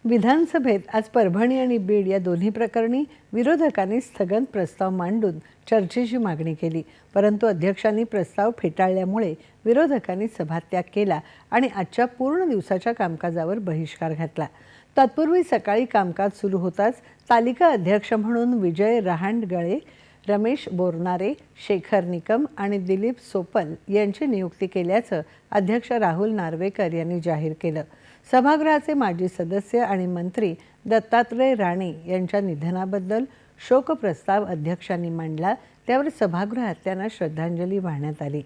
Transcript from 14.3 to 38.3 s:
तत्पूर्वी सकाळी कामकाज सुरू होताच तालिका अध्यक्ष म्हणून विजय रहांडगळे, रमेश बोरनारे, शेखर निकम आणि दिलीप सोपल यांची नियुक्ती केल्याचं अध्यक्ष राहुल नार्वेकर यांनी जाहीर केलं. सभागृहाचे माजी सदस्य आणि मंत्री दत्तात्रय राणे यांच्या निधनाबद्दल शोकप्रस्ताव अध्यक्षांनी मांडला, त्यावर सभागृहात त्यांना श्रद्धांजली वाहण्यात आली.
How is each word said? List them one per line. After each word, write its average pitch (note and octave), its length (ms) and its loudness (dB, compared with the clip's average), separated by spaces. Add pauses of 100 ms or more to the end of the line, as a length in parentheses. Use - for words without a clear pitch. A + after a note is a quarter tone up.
तत्पूर्वी D#4+ 440 4
सकाळी A3 420 0
कामकाज G3 500 0
सुरू G3 240 -2
होताच G3+ 360 0 (360)
तालिका A#3+ 360 4
अध्यक्ष G#3 460 2
म्हणून A#3 420 0
विजय G3+ 460 2
रहांडगळे, F#3 800 -2 (500)
रमेश G#3+ 440 0
बोरनारे, F3+ 600 -2 (340)
शेखर F#3+ 360 0
निकम F3+ 400 0 (120)
आणि G3+ 220 -2
दिलीप F#3+ 360 0 (180)
सोपल F3 420 -2 (140)
यांची G3+ 380 0
नियुक्ती F#3+ 400 -2
केल्याचं F#3 540 -2 (300)
अध्यक्ष G#3 420 0
राहुल G#3 380 0
नार्वेकर F3+ 640 -2
यांनी E3+ 320 -2
जाहीर D#3 360 -2
केलं. D#3 220 -4 (500)
सभागृहाचे D4+ 640 2
माजी F#3 340 0
सदस्य G3 500 -4
आणि F#3+ 280 0
मंत्री F3+ 480 -2 (300)
दत्तात्रय A#3 720 2
राणे F3+ 380 -2 (140)
यांच्या F#3 340 -2
निधनाबद्दल F#3 840 -2 (440)
शोकप्रस्ताव G#3+ 760 0
अध्यक्षांनी E3+ 640 -4
मांडला, E3 440 -4 (320)
त्यावर C4+ 220 2 (120)
सभागृहात G#3 540 -2 (100)
त्यांना F#3+ 260 -4
श्रद्धांजली E3+ 680 -4
वाहण्यात D3+ 440 -6
आली. C#3+ 240 -6